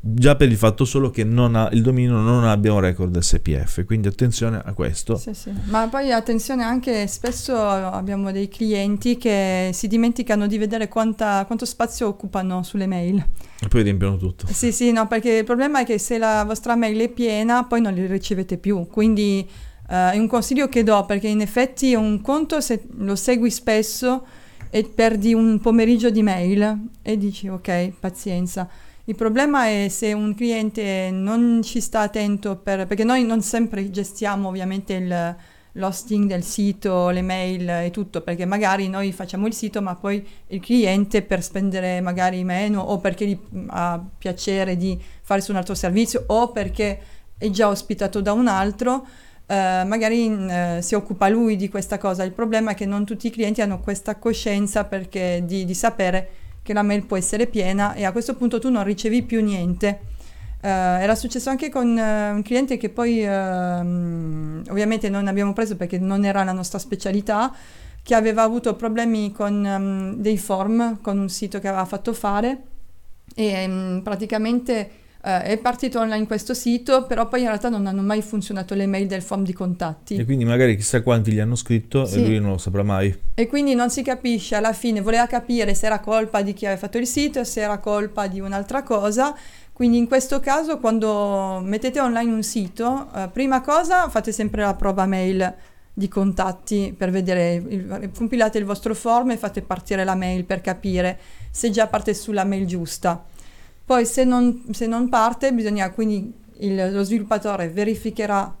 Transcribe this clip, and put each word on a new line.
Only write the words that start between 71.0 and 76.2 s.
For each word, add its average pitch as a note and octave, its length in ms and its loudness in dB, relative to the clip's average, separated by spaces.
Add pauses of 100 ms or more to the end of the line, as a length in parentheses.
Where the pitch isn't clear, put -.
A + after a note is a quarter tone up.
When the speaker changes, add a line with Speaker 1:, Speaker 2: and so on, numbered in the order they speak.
Speaker 2:
con G3+ 160 -2
un G3 120 0
sito G3 300 -6
che G3 100 -4
aveva F#3+ 160 -2
fatto G3+ 280 -4
fare, A3+ 480 0 (720)
e, A3 120 0
ehm, F#3 580 -2
praticamente, G#3+ 880 -2 (300)
eh, F#3 220 0
è G#3+ 140 0
partito B3 420 -2
online A3 260 0